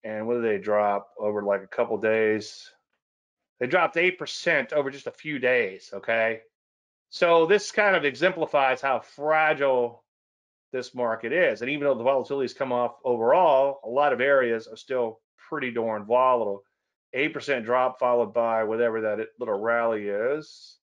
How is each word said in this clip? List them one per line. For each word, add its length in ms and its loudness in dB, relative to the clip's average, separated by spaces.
And 220 -8
what 80 0
did 100 -2
they 140 2
drop 600 0
over, 240 -2
like, 200 0
a 40 -18
couple 320 -2
days? 720 0
They 80 -4
dropped 300 0
eight 220 0
percent 540 -4
over 180 0
just 180 -12
a 40 -12
few 260 -10
days, 540 0
okay? 500 -2
So 380 4
this 260 2
kind 240 2
of 80 0
exemplifies 760 0
how 200 -2
fragile 1040 0
this 220 -8
market 380 -4
is. 300 0
And 80 -4
even 140 -4
though 100 2
the 100 -8
volatility's 480 -2
come 200 -4
off 320 -2
overall, 800 4
a 40 -10
lot 240 2
of 80 -2
areas 480 2
are 80 -16
still 440 -4
pretty 220 -6
darn 340 -4
volatile. 580 2
Eight 180 -2
percent 320 -4
drop 340 0
followed 360 2
by 300 2
whatever 360 0
that 280 -4
little 200 -2
rally 500 0
is. 760 -4